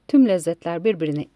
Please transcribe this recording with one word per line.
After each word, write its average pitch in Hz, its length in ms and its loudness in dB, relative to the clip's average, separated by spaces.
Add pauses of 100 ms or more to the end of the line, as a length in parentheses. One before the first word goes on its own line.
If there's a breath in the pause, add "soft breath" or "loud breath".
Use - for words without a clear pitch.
Tüm 262 200 4
lezzetler 170 560 -4
birbirine 156 520 -2